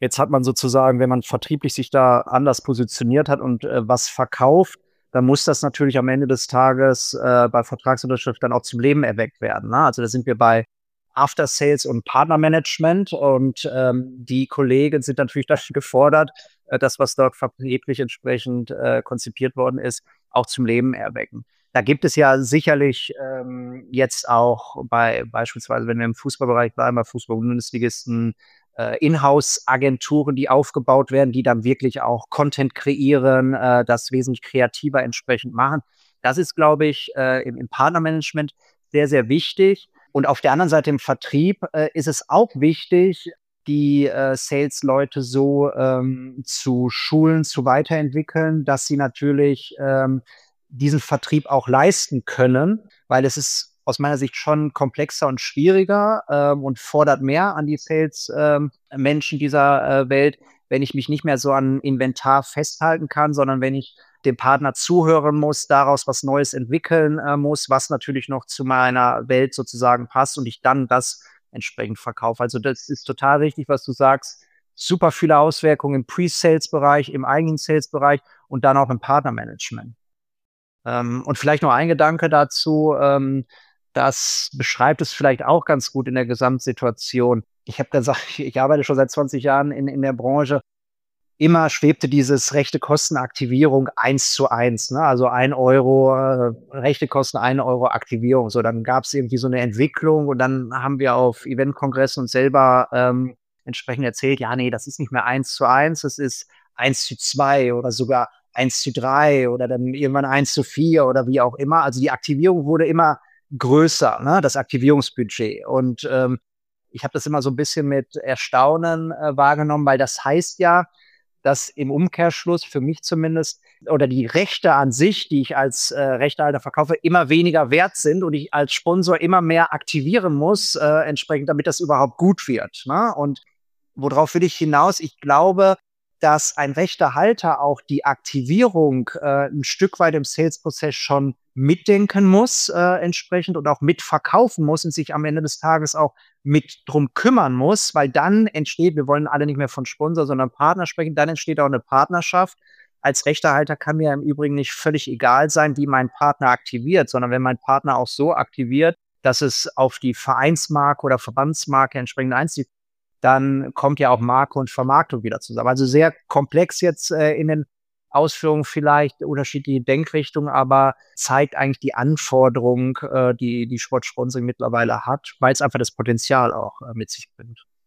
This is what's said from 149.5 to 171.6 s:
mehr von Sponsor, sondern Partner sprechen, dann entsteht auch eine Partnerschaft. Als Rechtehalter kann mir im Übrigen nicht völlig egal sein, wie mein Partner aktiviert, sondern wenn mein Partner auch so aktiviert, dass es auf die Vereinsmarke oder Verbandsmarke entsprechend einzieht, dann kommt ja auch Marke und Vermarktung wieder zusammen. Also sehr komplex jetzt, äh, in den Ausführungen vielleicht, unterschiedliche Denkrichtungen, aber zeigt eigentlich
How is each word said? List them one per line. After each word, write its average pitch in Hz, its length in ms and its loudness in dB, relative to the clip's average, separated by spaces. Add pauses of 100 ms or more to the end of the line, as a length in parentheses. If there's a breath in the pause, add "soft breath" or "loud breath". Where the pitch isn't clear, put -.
mehr 139 120 -4
von 127 180 -10
Sponsor, 160 400 -2
sondern 131 240 -2
Partner 170 360 0
sprechen, 160 280 -6
dann 151 160 0
entsteht 160 280 -6
auch 143 80 2
eine 135 140 0
Partnerschaft. 175 800 0 (420 soft breath)
Als 139 240 -2
Rechtehalter 151 520 0
kann 151 200 -6
mir 156 160 0
im 143 100 -4
Übrigen 147 320 -2
nicht 143 180 -4
völlig - 360 -2
egal 127 400 4
sein, 151 280 0
wie 143 100 0
mein 131 240 0
Partner 143 380 0
aktiviert, 131 600 0
sondern 123 220 -2
wenn 127 120 0
mein 127 160 0
Partner 135 380 0
auch 123 120 -2
so 156 260 -2
aktiviert, 135 640 -2 (260)
dass 131 180 2
es 143 360 -2
auf 131 220 0
die 127 160 -4
Vereinsmarke 143 920 0
oder 131 140 2
Verbandsmarke 135 800 -2
entsprechend 131 360 -4
einzieht, 143 340 -4 (540)
dann 135 500 2
kommt 143 260 -2
ja 135 120 2
auch 120 100 2
Marke 127 380 0
und 131 100 -4
Vermarktung 135 540 0
wieder 110 180 -6
zusammen. 117 280 -4
Also 131 180 2
sehr 151 280 4 (140)
komplex 147 540 0
jetzt, 170 280 -2
äh, 151 220 2
in 151 160 -2
den 151 160 -2 (460)
Ausführungen 151 540 0
vielleicht, 147 580 0
unterschiedliche 139 600 -4
Denkrichtungen, 147 640 -2
aber 135 460 2 (220 soft breath)
zeigt 139 400 0
eigentlich 135 240 -2